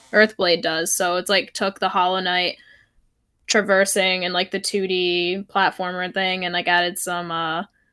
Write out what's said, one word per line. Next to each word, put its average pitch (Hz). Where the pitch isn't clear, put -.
Earthblade 196
does. 165
So 180
it's, 180
like, 190
took 196
the 185
Hollow 185
Knight 180
traversing 190
and, 180
like, 180
the 196
two 196
D 180
platformer 180
thing, 185
and, 175
like, 175
added 175
some, 175
uh, 165